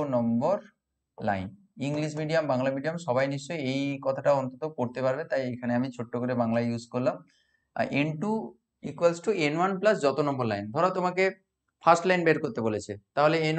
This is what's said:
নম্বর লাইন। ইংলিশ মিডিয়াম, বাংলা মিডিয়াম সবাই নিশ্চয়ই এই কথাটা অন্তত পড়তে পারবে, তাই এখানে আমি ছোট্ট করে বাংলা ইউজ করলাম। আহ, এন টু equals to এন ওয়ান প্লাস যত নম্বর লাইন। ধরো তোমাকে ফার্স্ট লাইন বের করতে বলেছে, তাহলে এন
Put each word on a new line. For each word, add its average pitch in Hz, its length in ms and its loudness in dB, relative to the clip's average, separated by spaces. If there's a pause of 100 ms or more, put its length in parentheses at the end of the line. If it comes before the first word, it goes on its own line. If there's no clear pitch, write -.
নম্বর 123 480 2 (640)
লাইন। 98 280 -2 (320)
ইংলিশ 147 380 -2
মিডিয়াম, 156 300 0
বাংলা 135 240 0
মিডিয়াম 143 280 -4
সবাই 135 300 0
নিশ্চয়ই 143 400 -6
এই 135 140 -2 (240)
কথাটা 135 280 0
অন্তত 127 280 -4 (140)
পড়তে 123 260 -4
পারবে, 131 220 0
তাই 135 180 -2 (100)
এখানে 120 220 -4
আমি 127 160 0
ছোট্ট 120 260 -10
করে 123 180 -2
বাংলা 117 260 0
ইউজ 117 320 -2
করলাম। 127 240 -2 (600)
আহ, - 100 0 (140)
এন 302 80 0 (100)
টু 208 120 -2 (600)
equals 170 340 2
to 226 60 0 (160)
এন 147 120 0
ওয়ান 180 220 2
প্লাস 180 240 4
যত 139 140 2 (100)
নম্বর 127 240 -2
লাইন। 104 120 -4 (100)
ধরো 170 140 4 (100)
তোমাকে 180 260 0 (600)
ফার্স্ট 170 240 8
লাইন 180 180 4
বের 151 180 6
করতে 120 220 -4
বলেছে, 104 260 -4 (240)
তাহলে 151 200 4 (120)
এন 160 100 0